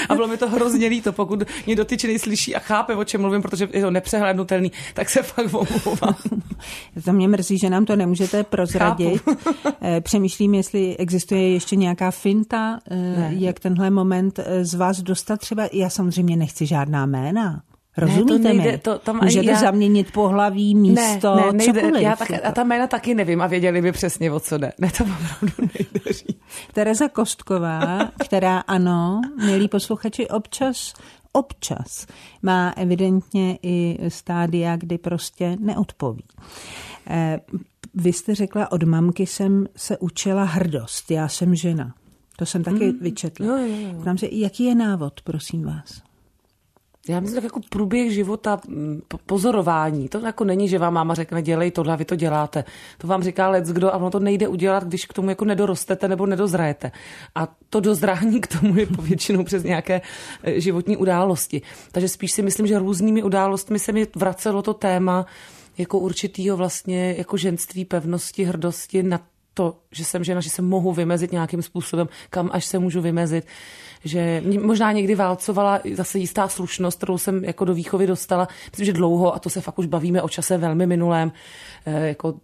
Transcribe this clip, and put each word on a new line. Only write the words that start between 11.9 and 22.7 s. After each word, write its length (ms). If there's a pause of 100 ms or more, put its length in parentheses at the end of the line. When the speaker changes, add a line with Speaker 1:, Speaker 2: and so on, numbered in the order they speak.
Speaker 2:
finta, 680 (120)
eh, 60
Speaker 1:
Ne. 420
Speaker 2:
jak 220
tenhle 300
moment, 480
eh, 260
z 100
vás 280
dostat 380
třeba. 320
Já 180
samozřejmě 460
nechci 300
žádná 400
jména. 360
Speaker 1:
Ne, 180 (340)
to 60
Speaker 2:
Rozumíte 380
Speaker 1:
nejde, 340
Speaker 2:
mi? 60
Speaker 1:
to 200
tam 180
ani 80
Speaker 2:
Můžete 260
Speaker 1:
já 100
Speaker 2:
zaměnit 520
pohlaví, 640
místo, 600
Speaker 1:
Ne, 100
ne, 60
nejde. 280
Speaker 2:
cokoliv, 220
Speaker 1:
Já 140
tak, 140
Speaker 2:
jako. 160
Speaker 1:
a 60
ta 120
jména 220